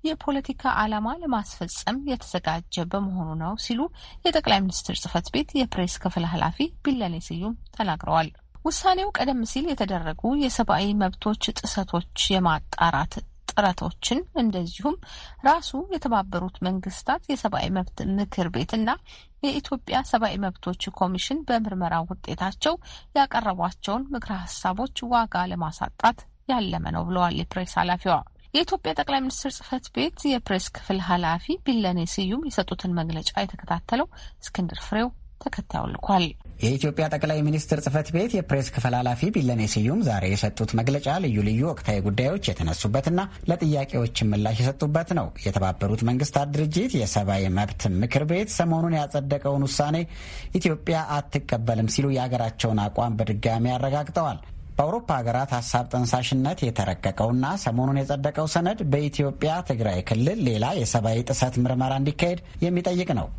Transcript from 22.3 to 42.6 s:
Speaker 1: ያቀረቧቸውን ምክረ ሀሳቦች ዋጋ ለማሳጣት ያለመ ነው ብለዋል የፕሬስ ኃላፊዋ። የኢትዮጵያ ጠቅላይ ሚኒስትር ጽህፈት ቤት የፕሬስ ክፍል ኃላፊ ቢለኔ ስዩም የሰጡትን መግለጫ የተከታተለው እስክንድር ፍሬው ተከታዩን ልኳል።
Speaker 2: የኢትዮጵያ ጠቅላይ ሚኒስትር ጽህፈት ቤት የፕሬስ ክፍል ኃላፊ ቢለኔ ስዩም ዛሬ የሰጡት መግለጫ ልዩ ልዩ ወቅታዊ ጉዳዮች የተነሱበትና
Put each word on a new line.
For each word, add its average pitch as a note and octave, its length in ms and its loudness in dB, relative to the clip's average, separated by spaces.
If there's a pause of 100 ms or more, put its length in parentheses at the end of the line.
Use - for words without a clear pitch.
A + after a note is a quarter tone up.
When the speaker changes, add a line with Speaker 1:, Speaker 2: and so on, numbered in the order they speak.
Speaker 1:
ያቀረቧቸውን A3 960 0
ምክረ A#3 280 -6
ሀሳቦች F#3+ 680 -4
ዋጋ A3+ 420 2
ለማሳጣት F3 720 0 (300)
ያለመ F3+ 420 0
ነው E3 140 0
ብለዋል F3 320 2
የፕሬስ - 380 -4
ኃላፊዋ። F3+ 420 2 (360)
የኢትዮጵያ D#4+ 420 0
ጠቅላይ C#4+ 260 0
ሚኒስትር C4 320 -4
ጽህፈት - 400 -6
ቤት C#4+ 320 -2
የፕሬስ A3+ 480 0
ክፍል - 300 -2
ኃላፊ F3 600 0
ቢለኔ G3 440 2
ስዩም G#3 380 -2
የሰጡትን F#3+ 520 -2
መግለጫ D#3+ 380 -2
የተከታተለው G3+ 760 -2 (260)
እስክንድር - 480 -4
ፍሬው A3 260 0 (320)
ተከታዩን - 520 -4
ልኳል። F#3 320 4 (340)
Speaker 2:
የኢትዮጵያ C#3 500 2
ጠቅላይ D#3 340 0
ሚኒስትር D3+ 380 2
ጽህፈት D3 300 0
ቤት G3+ 220 2
የፕሬስ C#3 380 0
ክፍል B2 240 0
ኃላፊ B2 260 2 (100)
ቢለኔ B2 380 2
ስዩም A#2+ 340 2
ዛሬ G#2 240 2
የሰጡት G#2 480 0
መግለጫ C#3 320 2 (140)
ልዩ B2+ 220 2
ልዩ A2 220 2
ወቅታዊ A#2 380 0
ጉዳዮች A#2+ 440 2
የተነሱበትና G#2 680 0 (300)